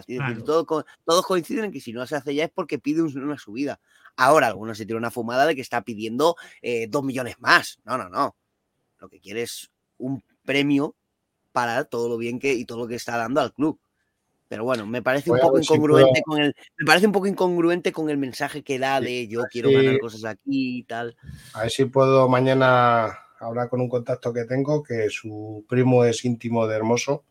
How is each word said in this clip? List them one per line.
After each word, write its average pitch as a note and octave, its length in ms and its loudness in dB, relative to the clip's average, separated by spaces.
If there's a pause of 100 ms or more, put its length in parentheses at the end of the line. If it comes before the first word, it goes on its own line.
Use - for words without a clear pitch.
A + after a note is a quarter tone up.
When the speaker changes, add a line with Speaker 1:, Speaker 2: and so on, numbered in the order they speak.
Speaker 1:
Es A#2+ 120 -8
decir, C#3+ 40 -4 (120)
Speaker 2:
Claro. G#2+ 80 -12
Speaker 1:
todo D3+ 220 0
co-, D#3 200 -4 (200)
todos E3+ 200 2
coinciden F#3+ 400 -2
en G3 60 -6
que C3+ 100 -12
si A#2 100 -14
no B2 160 -8
se D3 80 -6
hace C#3+ 200 -6
ya D3+ 100 0
es D#3+ 60 -6
porque D3+ 280 -6
pide D#3 220 -2
un, C#3+ 160 -4
una C#3+ 200 -8
subida. B2 420 -8 (360)
Ahora, C3+ 320 6
alguno G#2+ 280 -6
se G#2 100 -10
tira A2+ 120 -4
una A#2 140 -4
fumada B2 340 0
de D#3+ 100 2
que C3 60 -8
está A#2+ 200 -4
pidiendo, A#2+ 540 0 (260)
eh, A2+ 280 -4
dos C#3+ 140 -2
millones B2 360 -6
más. C#3+ 440 2
No, B2 140 -6
no, G#2 120 -8
no. A#2+ 260 -2 (640)
Lo F#2 100 -20
que D#2 100 -20
quiere G#2+ 220 -10
es - 300 -12 (260)
un C3 260 -10 (220)
premio C#3+ 500 0 (560)
para A#2+ 340 -2
todo A#2 220 -4
lo A#2+ 100 -4
bien A#2 220 -6
que, C#3 140 -2
y A#2 120 -4
todo A#2+ 140 -12
lo A#2+ 80 -6
que A#2 80 -8
está A#2+ 220 -6
dando A#2+ 240 0
al A#2 100 -2
club. D3 280 -2 (680)
Pero G#2+ 180 -8
bueno, A#2+ 200 -2
me A#2 160 -6
parece C#3 300 0
un A#2+ 60 4
Speaker 3:
Voy - 20 4
a B2+ 40 4
Speaker 1:
poco C3+ 120 6
Speaker 3:
ver D#3+ 100 4
si D#3 80 2
Speaker 1:
incongruente C3+ 520 6
Speaker 3:
puedo D3+ 120 -2
Speaker 1:
con D3 80 2
el, C#3+ 100 0 (220)
me D3+ 80 -4
parece E3+ 220 6
un G#3 60 2
poco G3 140 0
incongruente F3 680 0
con D#3 160 -4
el D3 80 -2
mensaje C#3 460 -6
que C3+ 160 -4
da C3+ 200 0
Speaker 3:
Sí, A#2 60 -2
Speaker 1:
de, B2 240 -6
"Yo A2+ 100 -6
Speaker 3:
a B2 40 -2
ver - 80 -6
Speaker 1:
quiero A#2+ 200 0
ganar C3+ 240 6
Speaker 3:
si C3+ 40 2
Speaker 1:
cosas A2 260 -8
aquí" B2+ 540 -6
y A#2 40 -12
tal. A#2 320 -8 (380)
Speaker 3:
a A2 100 -8
ver A2+ 80 -2
si C3+ 140 0
puedo C3 420 4
mañana B2+ 880 4 (220)
hablar A#2 300 -6
con B2 100 -2
un B2+ 100 0
contacto B2 440 -4
que A#2+ 100 -4
tengo, C#3 400 -2
que A2+ 260 -2
su G#2+ 600 -12
primo B2+ 340 4
es A#2 220 0
íntimo A#2 420 -2
de A2 80 -2
Hermoso. A#2+ 560 -2